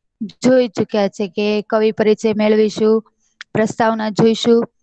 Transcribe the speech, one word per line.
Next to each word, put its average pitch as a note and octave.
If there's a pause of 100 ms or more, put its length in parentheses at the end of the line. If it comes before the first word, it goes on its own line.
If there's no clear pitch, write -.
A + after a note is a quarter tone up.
(420)
જોઈ B3+
ચૂક્યા G3+
છે G#3
કે G#3 (220)
કવિ A3
પરિચય G#3+
મેળવીશું, G#3+ (560)
પ્રસ્તાવના A3
જોઈશું, A3+ (240)